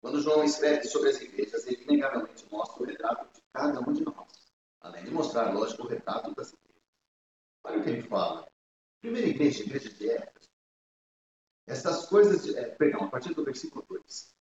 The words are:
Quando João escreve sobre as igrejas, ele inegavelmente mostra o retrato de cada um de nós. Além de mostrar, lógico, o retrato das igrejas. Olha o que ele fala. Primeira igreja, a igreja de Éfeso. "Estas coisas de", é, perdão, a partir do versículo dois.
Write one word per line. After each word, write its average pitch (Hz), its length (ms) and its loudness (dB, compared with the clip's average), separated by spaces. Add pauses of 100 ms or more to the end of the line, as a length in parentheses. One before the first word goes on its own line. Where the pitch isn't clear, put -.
Quando 147 200 -2
João 151 220 6
escreve 147 440 4
sobre 139 220 4
as - 100 2
igrejas, - 480 -4
ele - 160 -4
inegavelmente - 680 2
mostra - 320 -6
o - 20 -2
retrato - 480 -4
de - 80 -20 (100)
cada 147 300 -2
um 247 100 -2
de 311 140 0
nós. - 460 -12 (280)
Além 87 240 -14
de - 80 -8
mostrar, - 420 0
lógico, - 300 -2
o - 40 -8
retrato - 480 -6
das - 180 -12
igrejas. - 300 -20 (840)
Olha - 140 -2
o - 40 -4
que - 60 -2
ele - 180 -4
fala. - 400 -2 (540)
Primeira 233 260 -2
igreja, 143 360 2
a - 20 -8
igreja 113 240 -8
de 107 200 -6
Éfeso. - 400 -6 (1160)
"Estas - 380 -4
coisas 196 380 6
de", - 140 -2
é, 123 180 -4
perdão, - 280 2
a - 60 -6
partir 127 240 -4
do - 100 -2
versículo - 460 -8
dois. - 520 -14